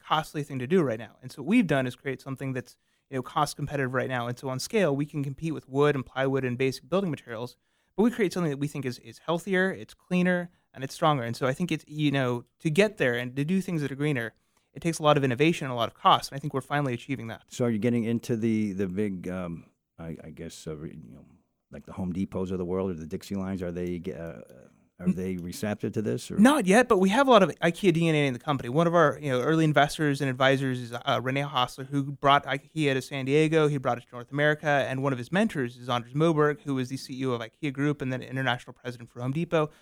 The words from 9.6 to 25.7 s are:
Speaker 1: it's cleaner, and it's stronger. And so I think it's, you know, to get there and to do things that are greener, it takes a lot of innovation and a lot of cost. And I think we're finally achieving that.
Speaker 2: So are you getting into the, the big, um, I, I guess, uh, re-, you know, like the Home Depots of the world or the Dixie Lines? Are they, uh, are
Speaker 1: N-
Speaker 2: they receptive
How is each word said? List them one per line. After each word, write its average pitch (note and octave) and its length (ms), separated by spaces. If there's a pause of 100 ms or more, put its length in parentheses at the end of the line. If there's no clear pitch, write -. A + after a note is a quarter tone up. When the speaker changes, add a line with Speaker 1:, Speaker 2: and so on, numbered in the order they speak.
Speaker 1:
it's A2 240
cleaner, F3+ 560 (240)
and C3 80
it's C3+ 100
stronger. D3 300
And A#2 120
so C#3 120
I C3 60
think F3 180
it's, D3+ 160
you D3+ 240
know, B2 340 (140)
to E3 100
get G3+ 280
there B2+ 180
and B2 220
to C#3+ 60
do F#3 160
things F3 220
that C3 100
are C3 40
greener, C3+ 380 (420)
it D3 60
takes E3 180
a D#3+ 40
lot D3 140
of C#3 60
innovation C#3+ 420
and C3 60
a B2 40
lot A2+ 120
of - 80
cost. D3+ 360
And C#3 60
I - 20
think D3 140
we're C3 80
finally C#3+ 320
achieving A#2+ 360
that. G#2 180
Speaker 2:
So - 180
are A#2+ 60
you G#2+ 80
getting A#2+ 240
into A#2 320
the, G#2+ 380
the G2 140
big, F#2 400
um, F2 380 (320)
I, E2 260
I D#2+ 60
guess, - 360
uh, D#2 120
re-, D#2 140
you - 220
know, - 120 (480)
like - 120
the - 60
Home F2+ 220
Depots F#2+ 380
of F#2 60
the F2+ 60
world F#2 280
or - 20
the D#2+ 140
Dixie F#2+ 280
Lines? F#2+ 260
Are F2 100
they, F2+ 300 (160)
uh, E2 220 (600)
are F3+ 60
Speaker 1:
N- - 80
Speaker 2:
they F#2 220
receptive G#2 560